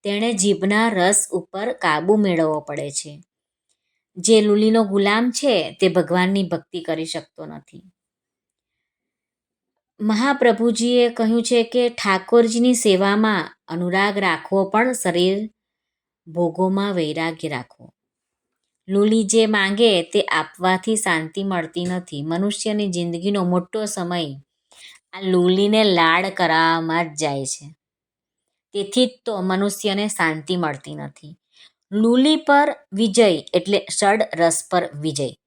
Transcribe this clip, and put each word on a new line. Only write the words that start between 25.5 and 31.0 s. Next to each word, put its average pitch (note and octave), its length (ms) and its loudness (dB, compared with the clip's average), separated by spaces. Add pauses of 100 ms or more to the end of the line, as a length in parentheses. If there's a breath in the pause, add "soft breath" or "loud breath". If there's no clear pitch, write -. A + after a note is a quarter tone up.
લાડ F3 460 2
કરાવવામાં E3 840 0
જ D3 40 -12
જાય C#3+ 280 -4
છે. D3 300 -14 (1000)
તેથી G3+ 280 0
જ B3 40 -6 (160)
તો G#3 160 -4
મનુષ્યને G3 680 -2
શાંતિ D#3+ 500 -2
મળતી D3 380 -6
નથી. D3 420 -16 (540 soft breath)